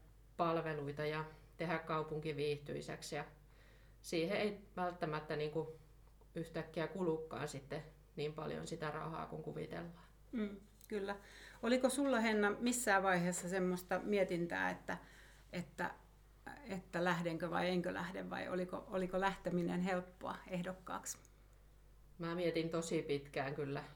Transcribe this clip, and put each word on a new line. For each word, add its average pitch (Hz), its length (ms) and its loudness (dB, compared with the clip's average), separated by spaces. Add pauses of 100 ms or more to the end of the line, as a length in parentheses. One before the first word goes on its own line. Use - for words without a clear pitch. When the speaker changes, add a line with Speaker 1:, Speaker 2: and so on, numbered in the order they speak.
(360)
Speaker 1:
palveluita 151 720 0
ja 156 180 0 (320)
tehdä 165 220 0
kaupunki 156 580 -2
viihtyisäksi. 147 800 -4
Ja 151 80 -2 (800)
siihen 170 320 2
ei 208 240 0 (160)
välttämättä, 165 600 -2
niin 151 140 0
kuin, 156 180 -2 (680)
yhtäkkiä 165 520 -4
kulukaan 160 600 -2
sitten 147 340 -8 (340)
niin 151 160 -2
paljon 156 340 -4
sitä 160 240 -4
rahaa 156 360 -4
kuin 156 160 -8
kuvitellaan. 160 640 -8 (240)
Speaker 2:
Mm, 208 240 -2 (320)
kyllä. 202 280 -2 (460)
Oliko 254 260 6
sulla, 262 320 4
Henna, 214 300 6
missään 214 520 4
vaiheessa 180 460 4
semmoista 180 500 2
mietintää, 175 720 2
että, 180 280 -4 (540)
että, - 380 -4 (800)
että 180 360 -2
lähdenkö 170 460 2
vai 175 180 2
enkö 180 260 2
lähde, 180 360 -4
vai - 180 -4
oliko, 185 420 -2
oliko 185 300 0
lähteminen 180 600 2
helppoa 185 560 -2 (100)
ehdokkaaksi? - 720 -6 (1000)
Speaker 1:
Mä 170 160 -2
mietin 165 360 2
tosi 165 320 2
pitkään 143 520 -2
kyllä, 143 300 -4 (100)